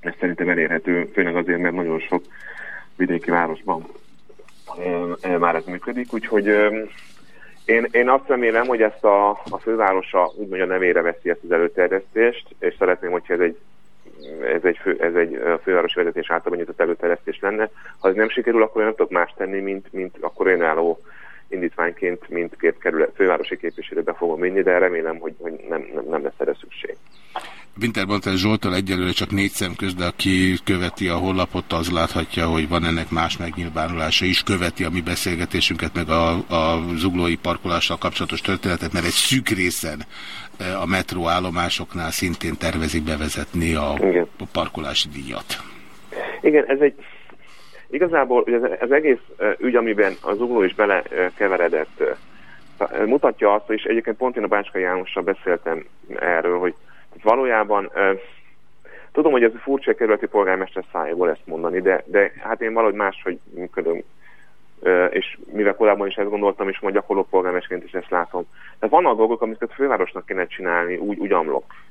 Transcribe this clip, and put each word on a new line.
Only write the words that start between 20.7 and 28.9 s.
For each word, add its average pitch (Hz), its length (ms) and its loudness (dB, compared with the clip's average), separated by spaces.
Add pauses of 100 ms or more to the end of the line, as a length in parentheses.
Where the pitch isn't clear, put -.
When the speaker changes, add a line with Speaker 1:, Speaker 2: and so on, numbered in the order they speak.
Speaker 1:
indítványként 87 800 -4
mindkét 85 500 -2
kerület, 80 360 0
fővárosi 92 420 2
képviselőbe 82 560 -6
fogom 82 280 -2
vinni, 92 220 2
de 90 160 4
remélem, 82 400 0
hogy, 82 200 -8
hogy 85 140 -10 (160)
nem, 78 260 -4
nem, 65 160 -4
nem 78 120 -2
lesz 69 160 -4
erre - 220 0
szükség. - 360 -12 (840)
Speaker 2:
Wintermantel 101 560 0
Zsolttal 101 380 2
egyelőre 92 360 0